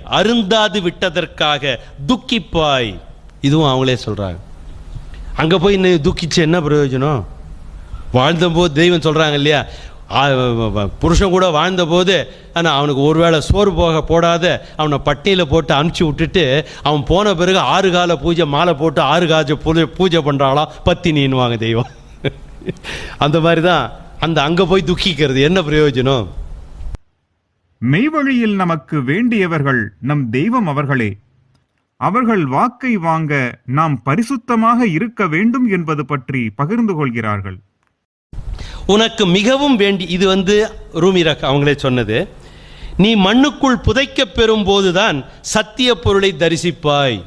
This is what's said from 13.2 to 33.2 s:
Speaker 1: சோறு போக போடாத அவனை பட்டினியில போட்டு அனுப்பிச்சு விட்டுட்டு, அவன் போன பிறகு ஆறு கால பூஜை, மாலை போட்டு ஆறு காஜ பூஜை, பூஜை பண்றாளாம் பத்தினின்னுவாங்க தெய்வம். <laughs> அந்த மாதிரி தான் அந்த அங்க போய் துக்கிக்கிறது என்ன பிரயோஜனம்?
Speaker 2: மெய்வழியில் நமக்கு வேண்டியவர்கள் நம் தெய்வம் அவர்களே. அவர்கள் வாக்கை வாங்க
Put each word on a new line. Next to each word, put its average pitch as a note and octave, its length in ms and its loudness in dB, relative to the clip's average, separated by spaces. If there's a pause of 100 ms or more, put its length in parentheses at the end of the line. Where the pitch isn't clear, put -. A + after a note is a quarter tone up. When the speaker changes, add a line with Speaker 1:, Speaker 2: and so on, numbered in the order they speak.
Speaker 1:
சோறு G3 320 2
போக E3 300 0
போடாத E3+ 640 0 (100)
அவனை D3+ 280 0
பட்டினியில F3+ 380 0
போட்டு D#3 320 0
அனுப்பிச்சு E3 300 0
விட்டுட்டு, D3 640 0 (140)
அவன் D3 220 0
போன G3+ 300 2
பிறகு F3+ 240 2
ஆறு E3+ 340 2
கால F3 240 2
பூஜை, D#3+ 300 0
மாலை D#3 280 0
போட்டு D#3 260 0
ஆறு D#3+ 260 2
காஜ D#3 280 2
பூஜை, D#3+ 300 0
பூஜை E3 360 0
பண்றாளாம் C#3 480 0 (180)
பத்தினின்னுவாங்க C#3 720 0
தெய்வம். A2+ 280 0 (360)
<laughs> - 960 -10
அந்த D3+ 220 2
மாதிரி E3 200 4
தான் D#3 320 0 (280)
அந்த D#3 220 0
அங்க F3 240 2
போய் F#3+ 200 2
துக்கிக்கிறது C#3+ 560 0
என்ன F3+ 180 2
பிரயோஜனம்? C#3 640 2 (1600)
Speaker 2:
மெய்வழியில் B3+ 640 0
நமக்கு E3 480 -2
வேண்டியவர்கள் D#3+ 960 0
நம் C#3 300 -2
தெய்வம் G3+ 360 0
அவர்களே. C3 500 -2 (800)
அவர்கள் G3+ 500 0
வாக்கை A3 500 -2
வாங்க D#3+ 680 -2